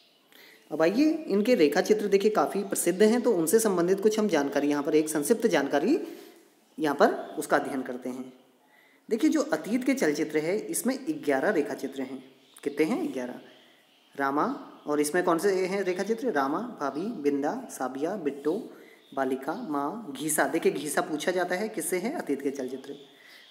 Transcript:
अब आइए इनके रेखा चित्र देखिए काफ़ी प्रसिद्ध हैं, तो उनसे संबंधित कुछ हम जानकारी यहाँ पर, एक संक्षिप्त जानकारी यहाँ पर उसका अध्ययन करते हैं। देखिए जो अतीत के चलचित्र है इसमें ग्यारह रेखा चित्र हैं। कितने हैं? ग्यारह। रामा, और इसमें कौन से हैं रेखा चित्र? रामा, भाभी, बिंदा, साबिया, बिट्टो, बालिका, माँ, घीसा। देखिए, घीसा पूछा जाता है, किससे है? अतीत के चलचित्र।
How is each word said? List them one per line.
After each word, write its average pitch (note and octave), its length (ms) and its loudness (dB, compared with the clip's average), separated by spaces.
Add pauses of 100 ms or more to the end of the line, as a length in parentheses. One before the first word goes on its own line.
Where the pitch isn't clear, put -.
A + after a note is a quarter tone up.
(720)
अब D3+ 100 0
आइए C#4 460 2
इनके G#3 260 4
रेखा E3 260 4
चित्र G#3 260 2
देखिए G3 240 4
काफ़ी F#3+ 320 2
प्रसिद्ध F#3+ 400 0
हैं, A3 180 6
तो A3+ 120 2
उनसे F3 260 4
संबंधित F#3+ 420 2
कुछ G#3+ 180 2
हम G#3+ 100 2
जानकारी C#3+ 400 0
यहाँ D3 140 0
पर, D3+ 120 0
एक D#3 140 4
संक्षिप्त E3 380 2
जानकारी D#3 540 2 (800)
यहाँ D3+ 160 0
पर G#3+ 180 4
उसका - 440 -2
अध्ययन C3 260 -2
करते B2 260 -8
हैं। B2+ 240 -10 (800)
देखिए B3+ 200 2
जो - 120 2
अतीत B3 420 -2
के C#4 100 2
चलचित्र D#3 440 0
है E3 200 0
इसमें - 400 -2 (260)
ग्यारह C#3 260 2
रेखा D3+ 240 0
चित्र C3 280 -6
हैं। C3 220 -10 (400)
कितने D3 220 0
हैं? C#4 260 -2
ग्यारह। B2 280 -8 (760)
रामा, D3 580 -2 (120)
और D3 140 0
इसमें F3 240 0
कौन E3+ 140 2
से F#3 280 2
हैं G3 160 -2
रेखा F3+ 200 -2
चित्र? A3+ 300 -2
रामा, C#3+ 280 0
भाभी, E3+ 460 -6
बिंदा, D#3+ 640 -2
साबिया, C#3 460 -6
बिट्टो, D3+ 560 -4 (420)
बालिका, C3+ 400 -2
माँ, D3+ 640 -6
घीसा। D#3 260 0
देखिए, E3 280 2
घीसा D3+ 280 -4
पूछा D#3+ 320 -2
जाता F3+ 220 0
है, F3+ 140 -4
किससे F#3 300 -4
है? G#3+ 140 -4
अतीत C#3+ 300 -4
के C#3+ 80 -2
चलचित्र। C3 440 -8 (560)